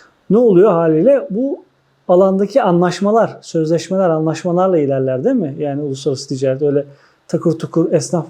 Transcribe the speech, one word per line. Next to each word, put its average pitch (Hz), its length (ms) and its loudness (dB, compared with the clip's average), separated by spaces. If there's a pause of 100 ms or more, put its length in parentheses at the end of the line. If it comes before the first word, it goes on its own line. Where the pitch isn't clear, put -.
(300)
ne 196 80 4
oluyor 208 340 6
haliyle? 170 580 2
Bu 262 340 -4 (440)
alandaki 190 540 2
anlaşmalar, 180 800 0
sözleşmeler, 170 680 -2
anlaşmalarla 170 680 0
ilerler 135 460 -2
değil 262 120 0
mi? 156 220 -4
Yani 143 240 -6
uluslararası 135 460 -6
ticaret 135 340 -2
öyle 143 220 0 (440)
takır 165 240 -2
tukur 160 400 -2
esnaf 156 380 -2